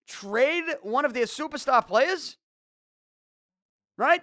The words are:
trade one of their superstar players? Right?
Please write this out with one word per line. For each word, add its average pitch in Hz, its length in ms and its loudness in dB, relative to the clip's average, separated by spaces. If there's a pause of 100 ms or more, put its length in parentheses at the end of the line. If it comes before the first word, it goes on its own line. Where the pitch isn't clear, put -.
trade 262 560 0 (180)
one 233 240 -2
of 254 80 0
their 233 120 0
superstar 277 600 -2
players? 294 520 0 (1600)
Right? 330 260 2